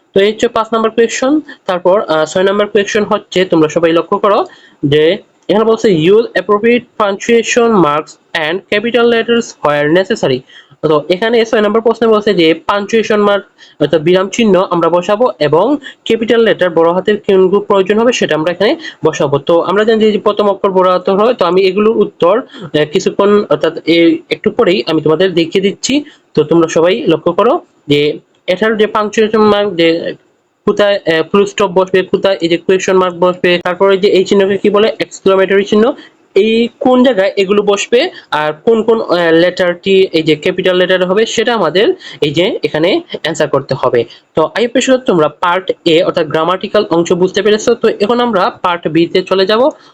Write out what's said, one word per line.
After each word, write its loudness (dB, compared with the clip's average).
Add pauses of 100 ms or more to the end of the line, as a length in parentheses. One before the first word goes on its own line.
(140)
তো 2
এই 2
হচ্ছে -2
পাঁচ -4
নম্বর 0
কোয়েশ্চন। 0 (240)
তারপর, 0
আহ, 0
ছয় -2
নম্বর 0
কোয়েশ্চন -2
হচ্ছে, -2
তোমরা 2
সবাই 0
লক্ষ্য -2
করো 0 (380)
যে 2 (320)
এখানে 2
বলছে, 0
"Use 2
appropriate 0 (160)
punctuation 0 (160)
marks -4
and -4 (120)
capital 0
letters 0 (180)
where 0
necessary।" 0 (420)
তো 0
এখানে 0
ছয় 0
নম্বর 0
প্রশ্নে 0
বলছে 2
যে 4
পাঞ্চুয়েশন -2
মার্ক 0 (360)
অর্থাৎ 0
বিরাম 2
চিহ্ন 2
আমরা 0
বসাবো 0
এবং 0 (260)
ক্যাপিটাল 0
লেটার 2
বড় 2
হাতের 0
কোনগুলো 2
প্রয়োজন 0
হবে 2
সেটা -2
আমরা -2
এখানে 0 (300)
বসাবো। 0
তো 0
আমরা 0
জানি 2
যে 0
প্রথম 0
অক্ষর -2
বড় 2
হাতের 0
হয়, 2
তো 0
আমি 2
এগুলোর 0
উত্তর, 0
আহ, -4
কিছুক্ষণ 0
অর্থাৎ -2
এই 2 (100)
একটু -4
পরেই 0
আমি -2
তোমাদের 0
দেখিয়ে -2
দিচ্ছি। -4 (300)
তো 0
তোমরা 2
সবাই 0
লক্ষ্য 0
করো 0 (260)
যে 0 (280)
এটার 0
যে 2
পাঞ্চুয়েশন 0
মার্ক 2
যে 0 (520)
কোথায়, 0
আহ, 0
ফুল 2
স্টপ -4
বসবে, 0
কোথায় -4
এই -2
যে 0
কোয়েশ্চন 0
মার্ক 0
বসবে, 0
তারপরে 0
যে 0
এই 2
চিহ্নকে 0
কি 0
বলে? 0
এক্সক্লামেটরি 0
চিহ্ন। 0 (420)
এই 2 (100)
কোন 4
জায়গায় 2
এগুলো 0
বসবে 0 (220)
আর -2
কোন 0
কোন, 2
আহ, 0
লেটারটি 2
এই 0
যে 2
ক্যাপিটাল -2
লেটার 0
হবে 0
সেটা -2
আমাদের 0 (280)
এই -2
যে -2
এখানে 0 (200)
অ্যান্সার -4
করতে -4
হবে। -2 (320)
তো 0
আই -2
পেশাদার 0
তোমরা 2
পার্ট -4 (140)
এ 2
অর্থাৎ -2
গ্রামাটিক্যাল -2
অংশ 0
বুঝতে -2
পেরেছো। 0
তো -2
এখন -2
আমরা 0
পার্ট -6
বি 0
তে -2
চলে 0
যাব। 0 (240)